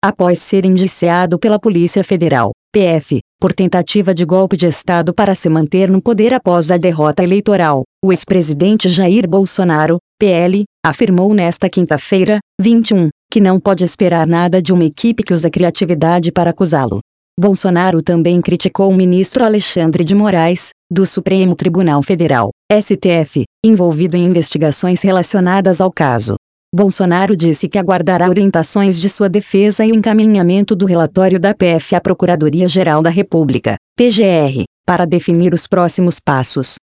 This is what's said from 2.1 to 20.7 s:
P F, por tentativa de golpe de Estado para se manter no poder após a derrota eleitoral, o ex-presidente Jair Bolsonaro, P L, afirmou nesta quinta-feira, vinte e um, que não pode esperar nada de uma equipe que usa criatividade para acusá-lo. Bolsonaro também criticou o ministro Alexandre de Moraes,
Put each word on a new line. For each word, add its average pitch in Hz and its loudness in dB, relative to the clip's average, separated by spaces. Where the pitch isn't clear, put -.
P 214 0
F, 160 0
por 185 0
tentativa 185 0
de 170 -2
golpe 185 0
de 170 -2
Estado 170 -2
para 196 0
se - -4
manter 165 0
no 190 2
poder 233 0
após 175 0
a 180 2
derrota 156 0
eleitoral, 175 0
o 190 2
ex-presidente 180 0
Jair 185 2
Bolsonaro, 170 0
P 214 0
L, 185 0
afirmou 185 0
nesta 180 0
quinta-feira, 185 0
vinte 226 2
e 226 2
um, 175 2
que 220 2
não 185 2
pode 180 0
esperar 170 0
nada 175 0
de 180 0
uma 175 2
equipe 226 -2
que 196 -4
usa 170 0
criatividade 170 0
para 170 0
acusá-lo. 143 -2
Bolsonaro 180 0
também 175 0
criticou 180 0
o 190 2
ministro 185 2
Alexandre 175 0
de 165 0
Moraes, 180 0